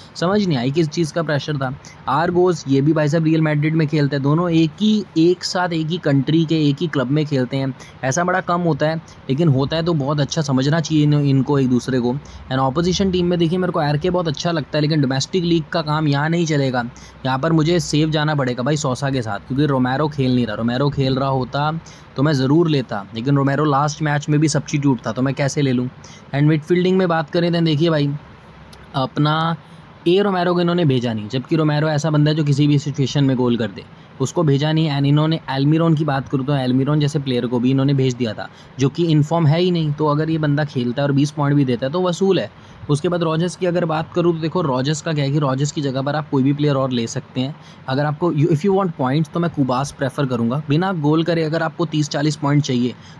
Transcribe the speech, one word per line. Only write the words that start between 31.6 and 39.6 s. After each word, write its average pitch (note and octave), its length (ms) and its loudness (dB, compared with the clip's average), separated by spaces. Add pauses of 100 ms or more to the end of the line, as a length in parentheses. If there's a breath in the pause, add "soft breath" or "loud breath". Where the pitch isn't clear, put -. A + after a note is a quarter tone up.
ऐसा D3+ 220 0
बंदा D3+ 200 4
है D#3 60 0
जो D#3+ 80 0
किसी C#3+ 220 4
भी D3 120 4
सिचुएशन C#3 460 0
में C3 120 2
goal A#2+ 200 2
कर A2 140 -2
दे, - 140 -14 (360 loud breath)
उसको C3+ 220 -2
भेजा D3 300 2
नहीं। D#3 180 2
And C#3 160 0
इन्होंने D3+ 340 2 (100)
Almiron D#3 440 2
की D3+ 100 0
बात C#3 240 -2
करूँ C3 180 -4
तो D3 100 0
Almiron C3 440 0
जैसे D3 180 0
player B2+ 280 -2
को A#2+ 140 -2
भी B2 100 2
इन्होंने C3+ 240 2
भेज C3 200 2
दिया A#2+ 180 -4
था, F#2+ 160 -10 (300 loud breath)
जो C3+ 100 2
कि E3 260 -2
in D3 140 4
form E3 180 0
है D#3 140 4